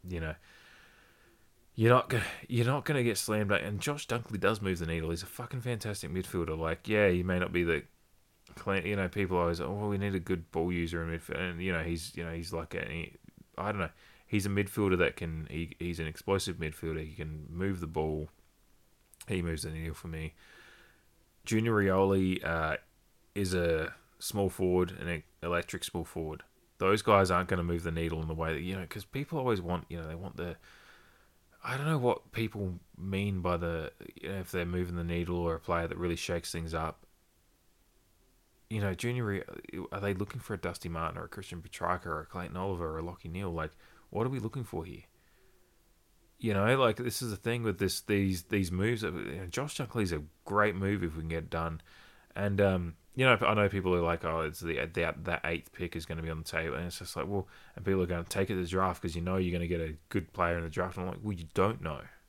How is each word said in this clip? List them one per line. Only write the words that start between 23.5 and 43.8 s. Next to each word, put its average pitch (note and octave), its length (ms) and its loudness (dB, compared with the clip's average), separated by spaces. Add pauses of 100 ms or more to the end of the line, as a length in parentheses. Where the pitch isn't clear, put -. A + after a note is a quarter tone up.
a E2 400 2 (260)
small G2 300 0
forward, F2+ 500 4
an F2 100 -4
e-, D#2+ 140 -4 (200)
electric F2 400 -2
small E2+ 200 -6
forward. D#2 400 -6 (360)
Those G2+ 220 4
guys G2 280 8
aren't F2+ 200 4
gonna F2+ 140 2
move E2+ 200 0
the E2 80 -2
needle D#2+ 300 0
in D#2+ 60 -2
the D#2+ 60 -4
way D#2+ 200 0
that, D2 80 -2
you F#2 140 -4
know, F#2 120 -6
'cause - 180 -10
people C#3+ 320 -6
always A#2+ 240 2
want, F2 280 -2
you - 80 -6
know, D#2+ 100 -8
they D#2+ 80 -8
want - 220 -10
the, - 200 -6 (1040)
I B2+ 140 -4
don't C#3+ 80 -4
know D#3+ 120 2
what B2 340 2
people G2+ 480 -2 (180)
mean G2 440 0
by F2 160 2
the, E2 340 -2 (300)
you D2 80 -8
know, G2 100 -4
if F2+ 120 -8
they're F2 140 0
moving F2 300 0
the E2+ 80 -2
needle E2+ 340 0
or E2+ 180 0
a - 40 -10
player E2+ 280 0
that F2 100 -6
really F2 180 0
shakes - 360 -4
things E2 220 -6
up. - 320 -4 (1600)
You G#2+ 120 0
know, G2 120 2
Junior A#2+ 320 -2
Ri-, G2 180 -2 (480)
are G2+ 80 -6
they G2+ 140 0
looking G2+ 280 -4
for - 120 -6
a F#2+ 40 -4
Dusty F2 320 -6
Martin E2 280 -4
or D#2+ 80 -8
a - 40 -16
Christian F2+ 320 -12
Petrarca F2 480 -2
or D2+ 120 -2
a D#2 40 -12
Clayton F2+ 320 -8
Oliver F#2 320 -2
or D#2+ 100 -4
a D#2+ 40 -4
Lachie F2 280 -8
Neale? F#2 200 -4
Like, D#2 200 -4 (380)